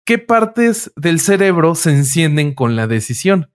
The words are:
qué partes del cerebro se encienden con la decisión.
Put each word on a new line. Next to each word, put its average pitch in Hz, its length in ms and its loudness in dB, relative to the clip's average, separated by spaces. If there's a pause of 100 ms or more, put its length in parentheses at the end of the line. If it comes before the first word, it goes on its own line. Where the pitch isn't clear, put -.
qué 226 120 0
partes 226 760 -2
del 165 240 0
cerebro 180 560 2
se 160 160 0
encienden 147 600 0
con 117 240 -2
la 113 100 -2
decisión. 127 680 -2